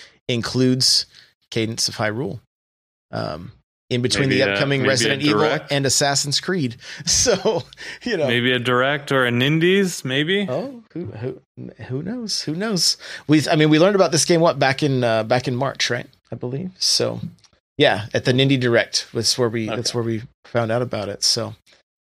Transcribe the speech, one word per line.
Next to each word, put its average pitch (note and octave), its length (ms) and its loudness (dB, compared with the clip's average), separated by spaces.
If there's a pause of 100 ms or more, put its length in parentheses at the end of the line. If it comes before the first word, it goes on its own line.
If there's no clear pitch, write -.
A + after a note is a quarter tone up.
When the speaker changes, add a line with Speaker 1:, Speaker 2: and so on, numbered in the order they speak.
(280)
Speaker 1:
includes B2+ 760 2 (440)
Cadence A2 380 -4
of G#2 80 -8
Hyrule." A2+ 440 -4 (720)
Um, D#2 400 -8 (360)
in B2 140 -2
between C3+ 260 0
Speaker 2:
Maybe C3 120 2
Speaker 1:
the C3 100 4
Speaker 2:
a, - 40 2
Speaker 1:
upcoming C#3 260 0
Speaker 2:
maybe C3 80 2
a - 20 4
Speaker 1:
Resident C3+ 320 0
Evil D3 200 2
Speaker 2:
direct? D3+ 280 0
Speaker 1:
and C#3 160 0
Assassin's C#3 540 0
Creed. D3 360 -4 (140)
<laughs> - 160 -12
So, G3 560 0 (400)
you A#3 140 -2
know. D3+ 100 0
Speaker 2:
Maybe A#2+ 240 2
a B2+ 80 2
direct C3 540 0
or C3 140 4
an A#2+ 160 2
indies, E3+ 600 2
maybe? D3+ 440 -2
Speaker 1:
Oh, A#3 340 -6 (100)
who, E3+ 140 -8
who, B2+ 340 -10 (460)
who C3 160 -6
knows? A#3 400 -8
Who D3+ 140 -6
knows? G3+ 400 -2 (320)
We've, D3 180 4
I - 80 2
mean, D#3 160 6
we D#3 80 6
learned F#3+ 160 6
about F#3 160 4
this E3 140 2
game, E3+ 160 4
what, D#3+ 180 4
back C3+ 240 2
in, C3+ 220 2
uh, A2+ 180 2
back B2 240 0
in C3 80 -2
March, C3 340 -2
right? A#2+ 200 -4 (240)
I - 20 -10
believe. C#3 460 -8
So, A#2 400 -2 (580)
yeah, G#2+ 340 4
at B2 120 -2
the C3+ 80 2
Nindy C3+ 260 4
Direct A#2 560 0
was A2+ 240 -2
where A#2+ 100 2
we, A2+ 180 -4
that's A2+ 240 -4
Speaker 2:
Okay. B2 80 -4
Speaker 1:
where A#2 60 -2
we A2+ 180 -4 (240)
found A#2 260 -2
out B2 100 0
about G#2+ 260 -6
it. G2+ 140 -8
So, A2 320 -2 (640)